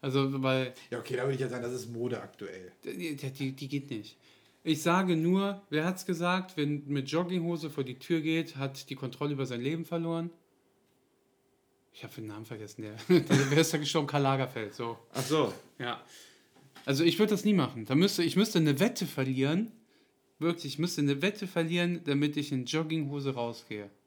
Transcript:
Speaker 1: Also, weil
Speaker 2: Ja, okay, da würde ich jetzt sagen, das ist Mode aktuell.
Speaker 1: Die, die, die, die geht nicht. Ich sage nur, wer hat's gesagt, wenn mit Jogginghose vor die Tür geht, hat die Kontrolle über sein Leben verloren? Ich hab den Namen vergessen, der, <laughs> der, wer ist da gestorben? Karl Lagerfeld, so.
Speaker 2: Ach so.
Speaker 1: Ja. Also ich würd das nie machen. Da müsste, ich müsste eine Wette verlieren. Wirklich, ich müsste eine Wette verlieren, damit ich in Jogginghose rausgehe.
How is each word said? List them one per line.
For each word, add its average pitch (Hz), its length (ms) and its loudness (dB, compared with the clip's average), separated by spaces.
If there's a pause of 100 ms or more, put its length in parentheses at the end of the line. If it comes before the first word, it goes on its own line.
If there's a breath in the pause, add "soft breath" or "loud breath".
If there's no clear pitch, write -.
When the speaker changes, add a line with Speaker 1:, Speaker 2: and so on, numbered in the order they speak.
Speaker 1:
Also, 135 400 0
weil 131 320 2 (160 loud breath)
Speaker 2:
Ja, 120 100 -4
okay, 127 180 -6
da 123 60 0
würde 139 120 0
ich 127 60 -4
jetzt 123 100 -2
sagen, 123 120 -6
das 123 100 -4
ist 117 180 -8
Mode 117 300 -4
aktuell. 92 500 -14 (140)
Speaker 1:
Die, 165 300 -6
die, 139 160 -8
die, 135 200 -4
die 135 160 -10
geht 139 220 -4
nicht. 107 280 -8 (460 soft breath)
Ich 156 180 0
sage 180 360 4
nur, 190 520 2
wer 151 140 0
hat's 185 220 -2
gesagt, 180 500 0
wenn 147 320 0
mit 139 240 -2
Jogginghose 170 580 0
vor 139 140 -4
die 127 160 -8
Tür 165 220 0
geht, 160 340 -2
hat 135 340 -6
die 135 60 -6
Kontrolle 143 380 -4
über 135 120 -2
sein 120 160 -6
Leben 160 220 -2
verloren? 165 460 -4 (1600)
Ich - 120 -18
hab - 100 -16
den 110 120 -10
Namen 107 180 -12
vergessen, 107 380 -12
der, 107 100 -10 (160)
<laughs> - 0 - (120)
der, 139 300 4
wer 147 80 6
ist 160 140 4
da 160 40 0
gestorben? 147 300 0
Karl 143 160 2
Lagerfeld, 131 500 0
so. 117 240 -8 (160)
Speaker 2:
Ach 135 80 -2
so. 139 320 2 (240)
Speaker 1:
Ja. 123 240 -6 (840 loud breath)
Also 139 180 2
ich 170 160 4
würd 214 120 6
das 190 140 0
nie 208 80 6
machen. 120 320 2
Da 131 100 0
müsste, 180 280 6
ich 165 140 2
müsste 202 220 4
eine 147 200 4
Wette 208 260 2
verlieren. 139 680 0 (680 soft breath)
Wirklich, 170 340 0
ich - 60 -10
müsste 139 220 0
eine 139 200 2
Wette 196 260 -2
verlieren, 175 580 0
damit 147 320 2
ich 143 140 -2
in 127 140 -2
Jogginghose 147 680 -2
rausgehe. 113 540 -6 (180)